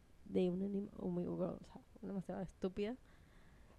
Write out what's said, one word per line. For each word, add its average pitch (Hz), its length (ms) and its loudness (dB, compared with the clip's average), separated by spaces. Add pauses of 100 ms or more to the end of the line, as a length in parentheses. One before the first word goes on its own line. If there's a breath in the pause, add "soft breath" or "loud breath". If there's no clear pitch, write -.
(260)
de 190 260 6
una 185 140 2
anim-, 202 320 0
oh - 120 0
my 175 160 2
God, 170 300 2
o - 100 -8
sea, - 160 -14 (200)
una 190 120 -4
demasiado 196 280 -2
estúpida. 202 540 0 (840)